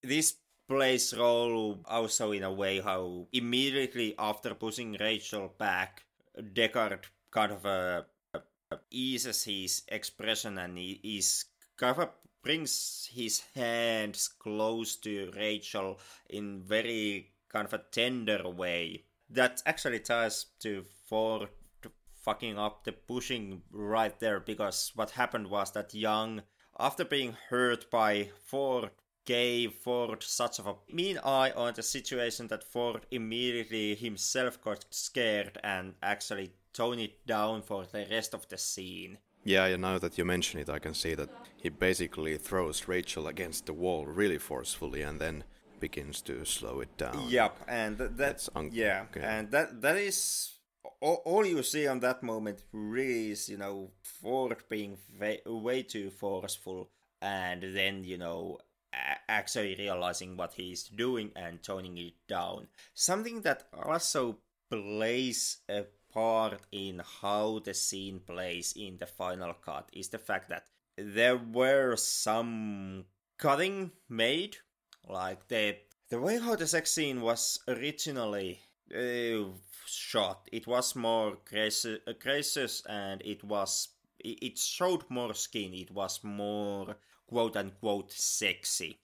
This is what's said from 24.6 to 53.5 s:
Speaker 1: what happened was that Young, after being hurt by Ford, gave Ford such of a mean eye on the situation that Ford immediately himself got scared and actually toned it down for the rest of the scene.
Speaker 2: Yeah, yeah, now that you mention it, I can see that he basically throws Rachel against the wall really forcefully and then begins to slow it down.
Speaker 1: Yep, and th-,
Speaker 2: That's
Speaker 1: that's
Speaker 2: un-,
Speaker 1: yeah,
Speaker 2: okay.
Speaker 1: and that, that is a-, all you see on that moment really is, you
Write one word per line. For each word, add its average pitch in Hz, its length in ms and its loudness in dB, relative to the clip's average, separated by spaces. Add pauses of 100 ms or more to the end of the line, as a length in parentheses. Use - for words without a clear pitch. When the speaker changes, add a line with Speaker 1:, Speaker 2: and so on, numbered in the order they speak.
Speaker 1:
what 110 160 -2
happened 120 400 -2
was 101 220 0
that 104 220 -6
Young, 107 480 0 (360)
after 143 260 0
being 131 320 0 (140)
hurt 123 400 2
by 104 380 4 (160)
Ford, 127 460 0 (340)
gave 120 500 4
Ford 120 480 -2
such - 360 0
of 101 80 -6
a 101 80 -2 (160)
mean 175 340 -2
eye 135 280 6
on 120 220 0
the 117 80 -6
situation 120 640 -2
that 107 160 -4
Ford 120 460 -2
immediately 113 840 0
himself 120 680 -2
got 107 280 -4
scared 107 720 0
and 95 400 -2
actually 98 500 -2 (200)
toned 120 280 0
it - 260 -8
down 107 360 0
for 98 240 -4
the 104 240 -6
rest - 240 0
of - 140 -12
the 92 100 -10
scene. 92 600 -6 (260)
Speaker 2:
Yeah, 95 220 8
yeah, 92 100 4
now 92 220 2
that 87 200 -2
you 87 60 4
mention 90 360 2
it, 71 100 -6
I 73 80 -2
can 78 160 -6
see 80 200 0
that 76 140 -4 (280)
he - 120 -4
basically 78 680 2
throws 85 500 -2
Rachel 90 400 -2
against 80 400 -6
the 82 60 -6
wall 82 340 0
really 85 320 2
forcefully 69 640 -4
and 73 180 -4
then 78 240 -4 (360)
begins 73 420 -6
to 65 220 -6
slow 57 360 -4
it - 160 -10
down. 78 320 -4
Speaker 1:
Yep, 120 280 4 (100)
and 110 320 -2
th-, 123 160 -4
Speaker 2:
That's 120 320 -2
Speaker 1:
that's - 80 -6
Speaker 2:
un-, 76 180 -4
Speaker 1:
yeah, 104 380 2
Speaker 2:
okay. - 160 -8
Speaker 1:
and 107 240 -2
that, 131 320 2
that 151 140 4
is - 560 0 (320)
a-, - 220 -4
all 175 380 4
you 170 200 2
see 151 240 2
on 127 120 2
that 123 220 2
moment 107 400 -4 (100)
really 113 600 0
is, - 160 -6
you 101 100 -8